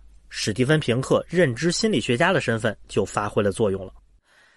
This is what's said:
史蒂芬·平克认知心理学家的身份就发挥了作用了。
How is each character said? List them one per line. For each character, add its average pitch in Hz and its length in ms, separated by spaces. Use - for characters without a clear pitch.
史 - 220
蒂 117 120
芬· 156 180
平 120 180
克 127 280
认 165 260
知 151 160
心 214 220
理 147 80
学 120 160
家 170 160
的 156 80
身 113 180
份 110 180
就 107 160
发 104 240
挥 110 120
了 101 120
作 107 180
用 95 160
了。 - 60